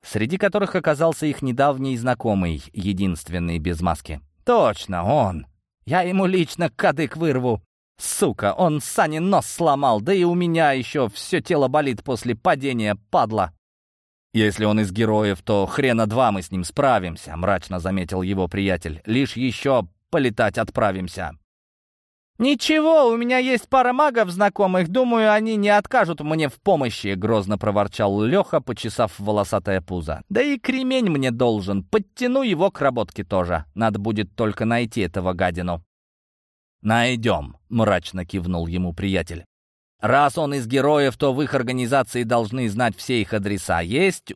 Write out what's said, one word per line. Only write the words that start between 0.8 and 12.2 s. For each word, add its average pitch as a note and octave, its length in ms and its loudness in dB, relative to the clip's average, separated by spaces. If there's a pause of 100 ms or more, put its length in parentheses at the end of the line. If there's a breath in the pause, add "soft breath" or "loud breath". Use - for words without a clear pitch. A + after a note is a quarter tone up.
их D3 160 -2
недавний C3+ 560 0
знакомый, G#2 640 -2 (120)
единственный F2+ 840 -2
без E2 220 -4
маски. D#2+ 400 -4 (240)
"Точно, A2 600 0
он! G2+ 420 0 (400)
Я F3 160 0
ему F#3 240 0
лично F3 420 0
кадык D3+ 480 -2
вырву! B2+ 460 0 (360)
Сука, G#2+ 540 0
он D3+ 280 2
Сане D#3 380 -2
нос F3+ 280 2
сломал, C#3 540 2
да D3 120 -2
и F#3 120 2
у F3 100 2
меня E3 380 2
еще C3 360 0
все - 320 -4
тело D#3 280 2
болит C3+ 360 -2
после A#2+ 320 -4